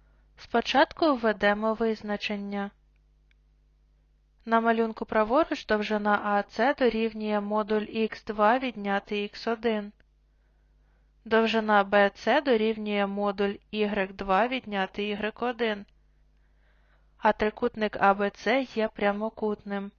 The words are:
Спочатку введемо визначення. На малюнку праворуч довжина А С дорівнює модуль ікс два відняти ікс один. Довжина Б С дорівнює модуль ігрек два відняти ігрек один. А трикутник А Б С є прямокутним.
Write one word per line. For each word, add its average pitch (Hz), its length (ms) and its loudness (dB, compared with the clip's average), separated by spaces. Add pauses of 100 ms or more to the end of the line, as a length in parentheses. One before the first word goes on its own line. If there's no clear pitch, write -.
(360)
Спочатку 285 800 2
введемо 214 600 2
визначення. 208 960 -4 (1700)
На 226 160 2
малюнку 226 440 0
праворуч 233 600 0
довжина 208 580 0
А 202 260 0
С 254 240 0
дорівнює 220 680 0
модуль 208 420 0
ікс 220 420 -4
два 214 340 2
відняти 202 680 -4
ікс - 220 -12
один. 220 460 -4 (1300)
Довжина 220 600 4
Б 202 300 4
С 247 260 2
дорівнює 214 680 0
модуль 202 480 -2 (160)
ігрек 202 420 -2
два 196 360 2
відняти 208 600 -4
ігрек 208 340 -6
один. 226 440 -4 (1300)
А 214 140 4
трикутник 214 680 -2
А 196 140 6
Б 202 200 -2
С 247 420 -2
є 220 120 0
прямокутним. 202 1120 -4